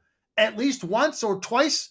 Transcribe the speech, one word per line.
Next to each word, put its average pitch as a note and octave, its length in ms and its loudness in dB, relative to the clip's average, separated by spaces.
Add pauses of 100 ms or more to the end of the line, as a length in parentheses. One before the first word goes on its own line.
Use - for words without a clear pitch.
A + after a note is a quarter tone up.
(380)
at A3 180 2
least B3+ 280 -2
once A#3+ 380 0
or G3+ 180 -2
twice C#4 500 0